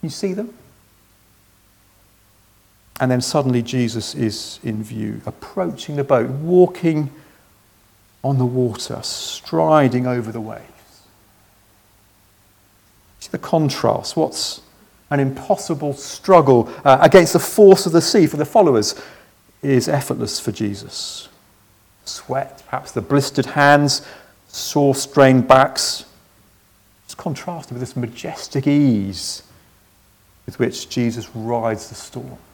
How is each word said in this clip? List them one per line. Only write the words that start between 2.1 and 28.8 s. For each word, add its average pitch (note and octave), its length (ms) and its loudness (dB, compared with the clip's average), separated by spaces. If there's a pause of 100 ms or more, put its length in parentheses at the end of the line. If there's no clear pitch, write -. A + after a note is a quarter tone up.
And C3 100 0
then B2+ 120 0
suddenly B2+ 420 0
Jesus A#2 540 -6
is - 480 -6
in A2 180 -6
view, A2 420 -10
approaching - 680 -10
the C#3+ 80 -4
boat, B2+ 280 0
walking E3 840 0 (1120)
on C3+ 140 0
the B2+ 60 0
water, B2 600 -4
striding D3+ 1000 0
over A#2+ 280 -4
the A2+ 80 -10
waves. A2 240 -14 (2500)
See - 100 -20
the F3 80 -8
contrast. - 800 -2
What's - 460 -6 (480)
an C#3+ 100 0
impossible C#3+ 720 -4
struggle, C3+ 760 4 (160)
uh, C3 160 8
against E3+ 340 6
the F3 40 4
force G3 480 6
of E3 60 -4
the E3+ 80 6
sea E3 260 4
for - 100 -2
the D3 80 -2
followers C#3+ 560 2 (640)
is C3 260 2
effortless C3+ 500 -4
for - 140 -6
Jesus. - 760 -10 (760)
Sweat, - 640 -10
perhaps - 260 -10
the A#2+ 80 -4
blistered C#3 460 -2
hands, C#3+ 600 2 (400)
sore, - 480 -2
strained C3 540 4
backs. - 560 4 (1000)
It's - 100 -20
contrasted - 580 -10
with B2 80 -10
this B2+ 160 -10
majestic - 680 -6
ease A2+ 760 0 (1040)